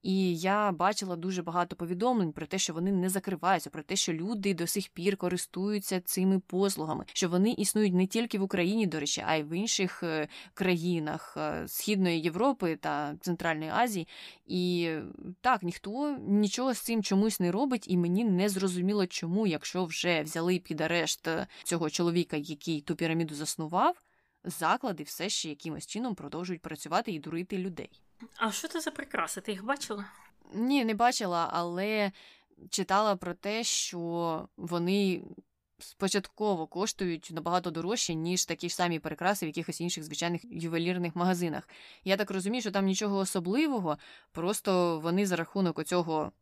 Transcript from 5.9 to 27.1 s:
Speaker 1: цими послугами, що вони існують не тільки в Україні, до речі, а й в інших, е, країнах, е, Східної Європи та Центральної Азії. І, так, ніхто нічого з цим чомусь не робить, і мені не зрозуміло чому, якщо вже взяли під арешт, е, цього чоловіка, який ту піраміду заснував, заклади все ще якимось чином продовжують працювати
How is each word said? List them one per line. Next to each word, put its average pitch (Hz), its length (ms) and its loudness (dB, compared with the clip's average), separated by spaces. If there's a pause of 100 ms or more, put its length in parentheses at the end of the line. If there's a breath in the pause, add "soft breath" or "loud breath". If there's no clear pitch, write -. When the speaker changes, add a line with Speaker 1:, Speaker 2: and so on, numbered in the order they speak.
Speaker 1:
цими 190 380 4
послугами, 185 760 0
що 185 160 0
вони 185 220 4
існують 208 440 2
не 185 120 6
тільки 226 320 -2
в 190 40 2
Україні, 196 440 2
до 156 140 0
речі, - 260 -2
а 160 100 2
й 151 60 0
в 147 160 -6
інших, 202 440 0
е, 156 260 -2 (260 loud breath)
країнах, 170 840 0
е, 151 320 -4
Східної 185 520 2
Європи 175 560 0
та 147 440 -4
Центральної 160 540 -2
Азії. 214 340 2 (380 loud breath)
І, 175 440 0 (500)
так, 247 220 2
ніхто 247 580 -4
нічого 208 540 2
з - 60 -6
цим 226 220 0
чомусь 202 380 2
не 175 120 2
робить, 254 360 0
і 185 80 2
мені 180 280 4
не 196 240 4
зрозуміло 190 580 2
чому, 180 400 -2
якщо 180 380 0
вже 165 380 0
взяли 170 360 0
під 165 220 -6
арешт, 160 480 0
е, 160 180 -2 (180 loud breath)
цього 165 260 0
чоловіка, 170 460 2
який 151 440 -4
ту 156 160 -4
піраміду 165 380 0
заснував, 165 680 0 (420)
заклади 175 580 -2
все 165 260 -6
ще - 200 -4
якимось 151 380 -8
чином 226 280 -4
продовжують 165 480 -6
працювати 160 500 -2